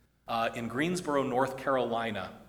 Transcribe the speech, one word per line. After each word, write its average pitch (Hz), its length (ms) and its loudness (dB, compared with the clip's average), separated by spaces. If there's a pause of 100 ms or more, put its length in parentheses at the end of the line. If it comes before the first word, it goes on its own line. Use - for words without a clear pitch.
(280)
uh, 117 280 2
in 117 120 -4
Greensboro, 143 560 0
North 127 340 2
Carolina, 117 720 0 (180)